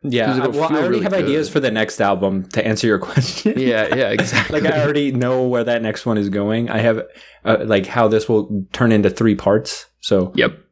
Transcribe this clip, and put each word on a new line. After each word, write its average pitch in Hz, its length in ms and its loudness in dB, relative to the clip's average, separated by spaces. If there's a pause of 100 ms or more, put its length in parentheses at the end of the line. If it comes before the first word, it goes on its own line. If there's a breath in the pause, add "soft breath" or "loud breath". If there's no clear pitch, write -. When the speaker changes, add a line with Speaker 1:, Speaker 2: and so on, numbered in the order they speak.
Speaker 1:
Yeah, 120 200 0
Speaker 2:
'Cause 131 120 0
it'll 123 140 -2
Speaker 1:
well, 143 120 0
I 160 40 0
Speaker 2:
feel 156 80 0
Speaker 1:
already 151 140 0
Speaker 2:
really - 140 0
Speaker 1:
have 190 100 -2
ideas 151 340 0
Speaker 2:
good. - 60 -12
Speaker 1:
for 151 60 2
the 131 100 0
next 110 300 -2
album, 98 500 0
to 110 160 -2
answer 110 200 0
your 104 120 2
<laughs> 92 120 -6
question. - 480 -2
Speaker 2:
Yeah, 120 360 0
yeah, 120 160 0
exactly. - 500 -2
Speaker 1:
Like, 156 100 0
I 156 120 0
already 147 300 0
know 127 320 0
where 123 200 0
that 120 160 0
next 110 240 -6
one 113 140 0
is 101 100 0
going. 107 400 -2
I 110 120 -2
have, 113 220 2 (440 loud breath)
uh, 110 180 2
like, 101 220 2
how 117 220 2
this 110 200 2
will 104 460 0
turn 117 180 4
into 107 160 4
three 107 260 2
parts. - 520 -2 (140)
So, 92 340 0
Speaker 2:
Yep. - 240 0 (140)